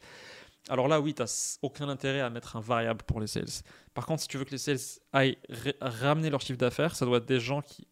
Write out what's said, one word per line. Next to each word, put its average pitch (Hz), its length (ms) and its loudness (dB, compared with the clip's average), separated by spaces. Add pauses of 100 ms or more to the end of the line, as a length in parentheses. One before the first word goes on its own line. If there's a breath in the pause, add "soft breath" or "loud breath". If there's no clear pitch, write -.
(680 loud breath)
Alors 127 200 4
là, 156 120 6
oui, 151 140 0
t'as 123 100 -2
s-, - 380 -4
aucun 143 260 -4
intérêt 135 320 -2
à 123 100 0
mettre 117 260 -10
un 113 40 -4
variable 113 440 0
pour - 160 0
les 107 80 -2
sales. - 340 -4 (300 loud breath)
Par 123 140 -6
contre, 156 160 0
si - 60 -6
tu - 80 -8
veux 135 80 -4
que 135 60 -8
les 135 80 -6
sales 139 200 0 (340)
aillent 135 260 4 (100)
ré-, 127 320 -4
ramener 135 480 2
leur 139 120 0
chiffre 127 180 -4
d'affaires, 127 380 2
ça - 80 0
doit 123 140 6
être 120 80 0
des 131 120 4
gens 131 240 -2
qui - 300 -20